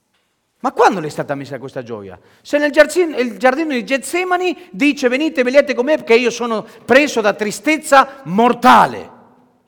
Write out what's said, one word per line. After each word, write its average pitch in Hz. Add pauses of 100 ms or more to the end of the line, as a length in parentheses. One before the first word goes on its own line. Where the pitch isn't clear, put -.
(640)
Ma 277
quando 311
le 151
è -
stata 147
messa 135
questa 131
gioia? 101 (220)
Se -
nel 294
giardin-, 302
il 233
giardino 262
di 240
Getsemani 359
dice, 262
"Venite, 269
vegliate 269
con 240
me 302
perché 254
io 240
sono 226 (200)
preso 269
da 202
tristezza 277
mortale." 190 (480)